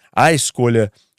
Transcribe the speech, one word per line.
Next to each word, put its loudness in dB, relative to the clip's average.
A 2
escolha, -2